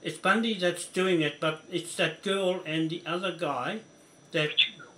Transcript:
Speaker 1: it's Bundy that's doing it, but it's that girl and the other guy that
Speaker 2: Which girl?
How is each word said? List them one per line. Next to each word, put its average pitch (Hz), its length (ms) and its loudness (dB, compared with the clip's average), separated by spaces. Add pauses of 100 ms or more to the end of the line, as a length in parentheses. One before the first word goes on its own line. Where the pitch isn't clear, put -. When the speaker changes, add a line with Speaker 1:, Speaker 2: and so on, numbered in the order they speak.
Speaker 1:
it's 156 140 -6
Bundy 220 380 2
that's 175 320 0
doing 185 340 2
it, 151 200 0
but 156 300 0
it's 165 260 -6
that 160 260 0
girl 190 420 0
and 160 240 0
the 170 160 -6
other 175 280 -2
guy 160 480 -4 (500)
that 156 200 2
Speaker 2:
Which - 280 2
girl? - 80 -18 (120)